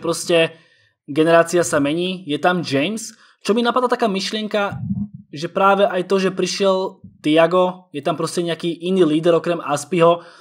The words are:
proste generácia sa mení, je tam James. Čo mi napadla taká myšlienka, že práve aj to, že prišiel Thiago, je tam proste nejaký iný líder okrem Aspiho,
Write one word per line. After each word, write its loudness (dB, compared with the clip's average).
proste 0
generácia 4
sa 0
mení, -4
je -4
tam 0
James. -4
Čo 2
mi 0
napadla 0
taká 0
myšlienka, -4
že -10
práve 2
aj -2
to, 2
že -2
prišiel -2
Thiago, 2
je -10
tam -4
proste -4
nejaký -4
iný 4
líder 2
okrem -4
Aspiho, 2